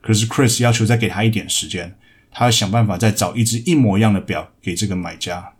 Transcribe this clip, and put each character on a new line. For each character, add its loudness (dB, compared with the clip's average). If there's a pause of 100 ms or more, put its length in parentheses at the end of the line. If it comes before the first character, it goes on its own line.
可 -2
是 2
Chris 0
要 4
求 2
再 2
给 0
他 -4
一 4
点 -4
时 -4
间， -10 (340)
他 -2
要 4
想 0
办 2
法 -2
再 2
找 -2
一 2
只 -2
一 0
模 4
一 2
样 4
的 0
表 -6 (100)
给 -6
这 -4
个 -4
买 -8
家。 -10